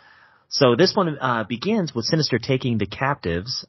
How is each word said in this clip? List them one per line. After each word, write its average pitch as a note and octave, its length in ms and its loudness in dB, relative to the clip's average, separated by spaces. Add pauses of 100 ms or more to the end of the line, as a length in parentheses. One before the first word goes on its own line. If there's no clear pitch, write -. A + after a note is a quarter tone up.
(500)
So B2 280 4
this F3+ 180 4
one, E3+ 240 0
uh, A#2+ 260 -2
begins E3 500 -2
with A#2 100 -2
Sinister D3 340 0
taking B2+ 380 0
the G2+ 100 -2
captives, A#2 840 -4